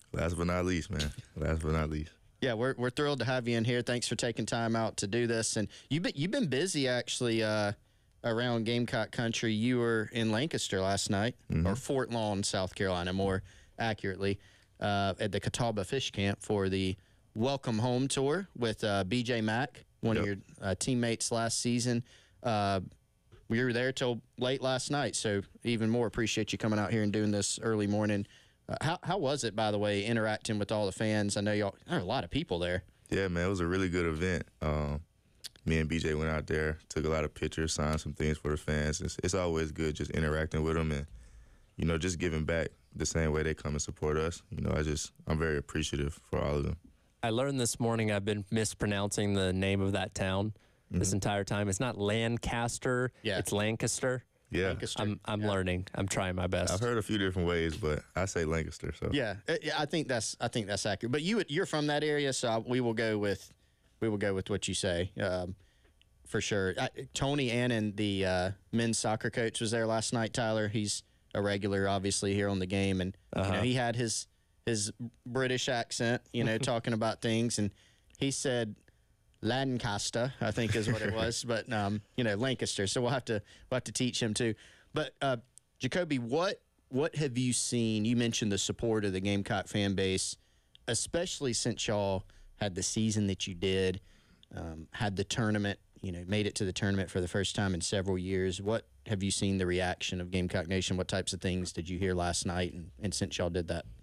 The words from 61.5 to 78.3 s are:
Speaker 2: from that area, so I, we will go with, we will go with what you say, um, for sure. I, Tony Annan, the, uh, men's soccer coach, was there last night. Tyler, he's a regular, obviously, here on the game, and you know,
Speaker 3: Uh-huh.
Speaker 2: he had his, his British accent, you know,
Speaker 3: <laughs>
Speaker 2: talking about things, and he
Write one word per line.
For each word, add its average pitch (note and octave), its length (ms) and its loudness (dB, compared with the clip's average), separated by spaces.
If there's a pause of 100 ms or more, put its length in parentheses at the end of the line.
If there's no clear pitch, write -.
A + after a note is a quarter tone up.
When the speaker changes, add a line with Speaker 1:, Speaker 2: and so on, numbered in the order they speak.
Speaker 2:
from D3 220 0
that D3 160 2
area, D3 280 2
so B2 160 0
I, A2+ 100 2
we B2 220 0
will A#2 140 2
go A2 240 2
with, G2+ 340 0 (460)
we A2 100 0
will G#2 100 0
go G2+ 140 2
with F#2+ 180 -2
what G2 180 -2
you F#2+ 60 0
say, F2 360 0 (100)
um, F#2 360 -2 (720)
for A2 120 -2
sure. F#2+ 400 0
I, C3 80 -2 (260)
Tony C#3 360 2
Annan, A2+ 460 2
the, G2 300 2
uh, F#2 240 2 (200)
men's A2+ 280 2
soccer A2 320 0
coach, A2+ 300 -2
was A2 120 -2
there A2+ 140 2
last A2+ 260 0
night. A2+ 200 0
Tyler, A2 360 0
he's G#2 340 -2 (320)
a G#2 80 0
regular, G2 460 2
obviously, G2 460 0
here G2+ 140 2
on G2 120 0
the F2+ 60 -2
game, G2 340 2
and F#2 160 -2 (180)
you G2 80 0
know, F#2+ 60 0
Speaker 3:
Uh-huh. F#2 140 0
Speaker 2:
he B2+ 120 2
had A#2+ 220 0
his, A#2 320 -2 (380)
his G#2+ 260 0 (340)
British B2+ 420 0
accent, A#2+ 540 0 (100)
you A#2 120 2
know, A2 140 2
Speaker 3:
<laughs> - 0 -
Speaker 2:
talking A#2+ 340 0
about A2 300 0
things, A#2 360 2
and G#2 140 0 (460)
he C#3 120 0